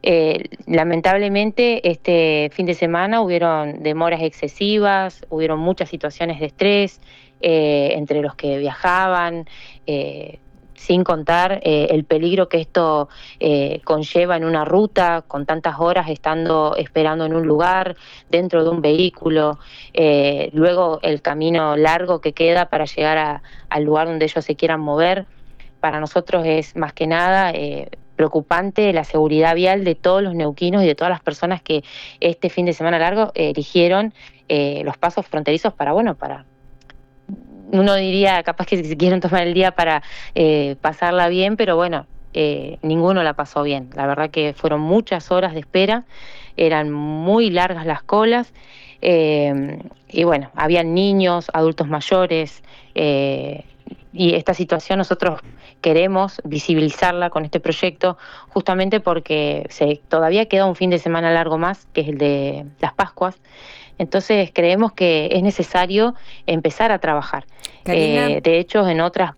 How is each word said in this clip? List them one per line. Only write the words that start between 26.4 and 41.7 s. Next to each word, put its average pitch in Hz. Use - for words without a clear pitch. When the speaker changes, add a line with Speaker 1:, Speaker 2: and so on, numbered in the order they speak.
Speaker 1:
es 156
más 156
que 160
nada, 180
eh, 147
preocupante 175
la 160
seguridad 156
vial 185
de 170
todos 190
los 185
neuquinos 175
y 180
de 147
todas 170
las 170
personas 170
que 151
este 170
fin 175
de 175
semana 165
largo, 202
eh, 156
eligieron, 180
eh, 143
los 139
pasos 170
fronterizos 156
para, 147
bueno, 202
para, 139
uno 196
diría 190
capaz 170
que 180
si 156
quieren 180
tomar 175
el 175
día 185
para, 160
eh, 147
pasarla 175
bien, 190
pero 190